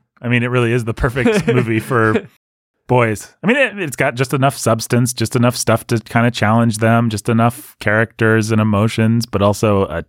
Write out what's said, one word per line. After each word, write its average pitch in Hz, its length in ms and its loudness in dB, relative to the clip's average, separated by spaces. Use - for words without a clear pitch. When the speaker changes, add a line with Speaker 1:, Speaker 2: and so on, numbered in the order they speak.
Speaker 1:
I 123 60 -6
mean, 120 140 0
it 123 80 -2
really 120 220 0
is 120 120 -2
the 110 100 -6
perfect 156 520 -2
Speaker 2:
<laughs> 147 60 2
Speaker 1:
movie 117 280 0
for 110 480 0
boys. 117 560 0
I - 40 -8
mean, 233 100 2
it, 226 220 -2
it's 160 180 -6
got 131 180 -2
just 131 200 -4
enough 135 220 0
substance, 117 560 0
just - 240 -4
enough 120 200 2
stuff - 320 -2
to 120 120 0
kinda 117 300 0
challenge 110 480 0
them, 113 320 2
just 107 180 -4
enough 117 520 -2
characters 110 680 0
and 110 100 2
emotions, 113 680 0
but 95 160 -2
also 101 440 2
a 82 220 -8